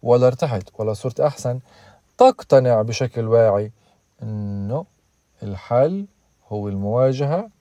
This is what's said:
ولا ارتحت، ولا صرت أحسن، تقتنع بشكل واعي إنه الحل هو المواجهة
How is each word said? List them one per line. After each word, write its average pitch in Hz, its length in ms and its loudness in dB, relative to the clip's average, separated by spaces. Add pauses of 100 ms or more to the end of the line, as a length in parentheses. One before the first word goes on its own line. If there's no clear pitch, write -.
ولا 120 240 4
ارتحت، 123 420 -2 (100)
ولا 110 140 -4
صرت 123 280 -8
أحسن، 131 400 -4 (580)
تقتنع 131 640 4
بشكل 117 460 -4
واعي 110 440 2 (500)
إنه 104 640 -6 (580)
الحل 127 640 -2 (420)
هو 104 200 -8
المواجهة 131 840 -2 (100)